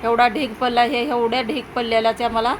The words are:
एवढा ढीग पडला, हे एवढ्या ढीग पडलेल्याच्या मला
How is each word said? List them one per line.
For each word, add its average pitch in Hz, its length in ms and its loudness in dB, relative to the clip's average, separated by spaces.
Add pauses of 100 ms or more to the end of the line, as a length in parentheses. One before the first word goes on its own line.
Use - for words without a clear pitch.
एवढा 233 240 4
ढीग 233 260 -2
पडला, 240 300 2
हे 240 260 0
एवढ्या 240 320 0
ढीग 247 220 -4
पडलेल्याच्या 226 680 0
मला 226 300 0